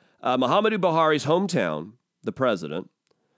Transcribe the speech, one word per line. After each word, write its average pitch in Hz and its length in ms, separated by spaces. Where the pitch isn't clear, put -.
Uh, 127 140
Muhammadu 196 420
Buhari's 160 480
hometown, 113 680
the - 80
president, 90 580